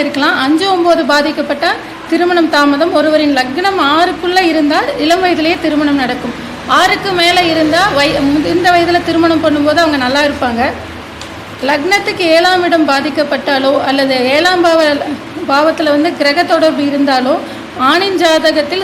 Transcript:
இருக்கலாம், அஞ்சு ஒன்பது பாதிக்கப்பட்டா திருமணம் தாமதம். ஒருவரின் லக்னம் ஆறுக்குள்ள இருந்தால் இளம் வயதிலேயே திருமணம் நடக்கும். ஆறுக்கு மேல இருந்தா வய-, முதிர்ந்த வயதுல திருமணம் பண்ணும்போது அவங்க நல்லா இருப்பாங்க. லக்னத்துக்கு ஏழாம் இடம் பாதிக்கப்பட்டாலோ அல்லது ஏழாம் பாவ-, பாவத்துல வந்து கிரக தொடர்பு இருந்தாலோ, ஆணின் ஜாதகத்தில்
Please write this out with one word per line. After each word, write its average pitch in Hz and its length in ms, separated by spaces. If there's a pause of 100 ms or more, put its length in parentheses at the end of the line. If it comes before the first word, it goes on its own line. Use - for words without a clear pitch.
இருக்கலாம், 285 360
அஞ்சு 311 340
ஒன்பது 339 320
பாதிக்கப்பட்டா 294 680 (380)
திருமணம் 339 480
தாமதம். 285 400
ஒருவரின் 302 420
லக்னம் 359 400 (140)
ஆறுக்குள்ள 359 460 (120)
இருந்தால் 311 460
இளம் 330 280
வயதிலேயே 330 360
திருமணம் 294 420
நடக்கும். 247 320 (440)
ஆறுக்கு 392 340
மேல 349 240 (160)
இருந்தா 320 300 (120)
வய-, 285 240 (140)
முதிர்ந்த 339 380
வயதுல 349 340
திருமணம் 330 400
பண்ணும்போது 302 380
அவங்க 294 220
நல்லா 277 180
இருப்பாங்க. 254 380 (1040)
லக்னத்துக்கு 370 560 (100)
ஏழாம் 359 320
இடம் 320 240
பாதிக்கப்பட்டாலோ 285 800 (120)
அல்லது 269 320 (180)
ஏழாம் 349 320
பாவ-, 320 320 (500)
பாவத்துல 302 460
வந்து 294 240
கிரக 285 260
தொடர்பு 320 400
இருந்தாலோ, 277 500 (480)
ஆணின் 349 400
ஜாதகத்தில் 320 640